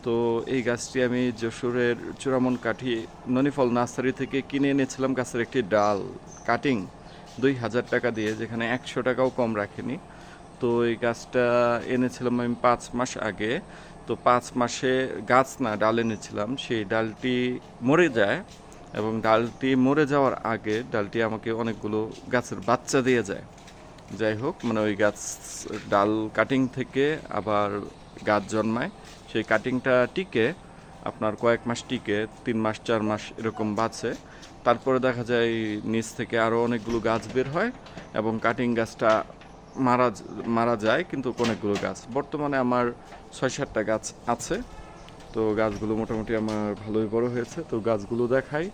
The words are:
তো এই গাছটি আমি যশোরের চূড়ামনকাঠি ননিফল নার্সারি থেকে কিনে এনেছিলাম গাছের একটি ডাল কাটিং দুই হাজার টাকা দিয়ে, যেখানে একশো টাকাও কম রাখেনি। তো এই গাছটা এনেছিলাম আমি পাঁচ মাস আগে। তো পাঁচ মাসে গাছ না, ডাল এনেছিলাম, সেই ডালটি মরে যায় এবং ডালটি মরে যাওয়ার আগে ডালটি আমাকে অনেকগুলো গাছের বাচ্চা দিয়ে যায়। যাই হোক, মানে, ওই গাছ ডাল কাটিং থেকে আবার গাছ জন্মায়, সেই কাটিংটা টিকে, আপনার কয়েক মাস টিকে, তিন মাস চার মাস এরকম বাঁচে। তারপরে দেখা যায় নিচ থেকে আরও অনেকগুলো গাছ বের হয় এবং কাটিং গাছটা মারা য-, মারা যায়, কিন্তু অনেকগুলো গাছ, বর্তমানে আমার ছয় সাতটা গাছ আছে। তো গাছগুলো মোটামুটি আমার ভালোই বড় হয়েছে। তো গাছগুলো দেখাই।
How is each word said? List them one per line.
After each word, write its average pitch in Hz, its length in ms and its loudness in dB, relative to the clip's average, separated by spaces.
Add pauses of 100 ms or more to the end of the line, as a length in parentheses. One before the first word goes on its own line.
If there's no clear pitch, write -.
তো 117 100 0 (400)
এই 131 140 0
গাছটি 120 300 -4 (100)
আমি 123 140 0 (200)
যশোরের 120 540 0 (240)
চূড়ামনকাঠি 127 760 0 (400)
ননিফল 135 420 2
নার্সারি 123 440 0
থেকে 131 180 -2 (120)
কিনে 139 240 2
এনেছিলাম 131 440 0
গাছের 123 280 -2
একটি 131 140 0 (140)
ডাল 104 240 4 (500)
কাটিং 120 280 2 (680)
দুই 135 100 4 (100)
হাজার 117 300 0
টাকা 120 240 2
দিয়ে, 107 140 0 (100)
যেখানে 113 240 -4 (120)
একশো - 320 -6
টাকাও 127 200 2 (100)
কম 120 120 2 (120)
রাখেনি। 107 340 -6 (640)
তো 123 80 0 (200)
এই 117 160 0
গাছটা 120 400 0 (500)
এনেছিলাম 123 480 0
আমি 120 120 0 (100)
পাঁচ 120 180 6 (160)
মাস 127 140 0 (180)
আগে। 104 220 -2 (560)
তো 117 60 0 (120)
পাঁচ 123 180 6 (160)
মাসে 127 320 0 (380)
গাছ 131 180 6 (160)
না, 113 60 0 (120)
ডাল 110 220 4
এনেছিলাম, 107 440 -4 (160)
সেই 113 180 0 (100)
ডালটি 113 440 0 (520)
মরে 165 200 6 (100)
যায় 110 200 4 (600)
এবং 110 140 0 (140)
ডালটি 117 440 4 (160)
মরে 147 260 6
যাওয়ার 135 220 4 (200)
আগে 107 220 -2 (160)
ডালটি 107 260 -2 (100)
আমাকে 107 220 -4 (120)
অনেকগুলো 107 360 -2 (340)
গাছের 120 360 0
বাচ্চা 120 300 4 (100)
দিয়ে 123 200 6
যায়। - 160 -6 (760)
যাই 110 220 2
হোক, 156 120 -2 (120)
মানে, 110 200 2
ওই 107 160 2
গাছ 104 160 2 (720)
ডাল 101 180 6 (260)
কাটিং 120 240 2 (160)
থেকে 131 280 0 (340)
আবার 104 300 0 (600)
গাছ 104 140 4 (120)
জন্মায়, 113 360 0 (400)
সেই 110 200 0
কাটিংটা 123 440 2 (200)
টিকে, 127 320 0 (640)
আপনার 107 220 -2 (100)
কয়েক 117 260 4
মাস 120 200 -2
টিকে, 107 300 -2 (260)
তিন 117 200 0
মাস 107 120 0 (100)
চার 113 140 2 (100)
মাস 107 120 -2 (180)
এরকম 110 280 -2 (100)
বাঁচে। 113 320 -2 (560)
তারপরে 127 400 4
দেখা 120 240 0
যায় 117 200 4 (420)
নিচ 113 160 0 (100)
থেকে 117 180 -2 (100)
আরও 113 200 2
অনেকগুলো 117 320 -2 (100)
গাছ 113 140 2 (120)
বের 127 200 2
হয় 208 160 0 (480)
এবং 110 140 0 (120)
কাটিং 117 240 2 (120)
গাছটা 113 300 2 (760)
মারা 123 200 6 (100)
য-, - 80 -14 (320)
মারা 117 180 4 (100)
যায়, 123 260 4
কিন্তু 135 180 -4 (160)
অনেকগুলো 104 300 0 (100)
গাছ, 95 140 -4 (180)
বর্তমানে 143 480 -2
আমার 123 220 4 (500)
ছয় 131 200 0
সাতটা 127 340 -2
গাছ 107 140 0 (300)
আছে। 160 220 -4 (760)
তো 110 60 0 (200)
গাছগুলো 107 400 0
মোটামুটি 110 320 -4 (100)
আমার 107 240 -2 (160)
ভালোই 107 320 0
বড় 117 200 2
হয়েছে। 120 240 -4 (120)
তো 123 60 -2 (120)
গাছগুলো 113 360 0 (100)
দেখাই। 151 400 0